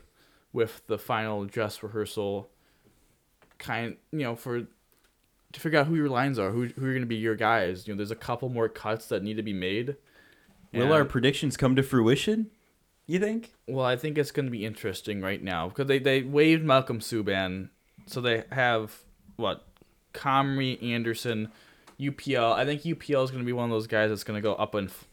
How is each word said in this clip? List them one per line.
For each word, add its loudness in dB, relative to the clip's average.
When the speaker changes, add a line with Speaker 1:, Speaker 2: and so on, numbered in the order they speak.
Speaker 1:
with -4
the -2
final -2
dress -4
rehearsal, -4
kind, -6
you -4
know, -4
for, -6
to -14
figure 2
out 4
who 2
your 2
lines 2
are, 2
who, 0
who -6
are 0
gonna -2
be -2
your 0
guys. 2
You -6
know, -6
there's -4
a -8
couple -6
more 0
cuts -6
that -2
need -4
to -2
be -4
made. -2
Speaker 2:
Will 4
our 8
Speaker 1:
And 0
Speaker 2:
predictions 2
come 4
to 6
fruition, 4
you 0
think? -4
Speaker 1:
Well, -2
I 2
think -4
it's 2
gonna -2
be -4
interesting -6
right -2
now -2
because -4
they, 4
they 2
waived 4
Malcolm 4
Subban, -2
so -8
they 2
have, 0
what, -4
Comrie, 0
Anderson, -2
U -4
P -4
L. 4
I 2
think -2
U -2
P -6
L 4
is -2
gonna -6
be -2
one -2
of 0
those 0
guys 4
that's -2
gonna -6
go 2
up -2
and -2
f-, -20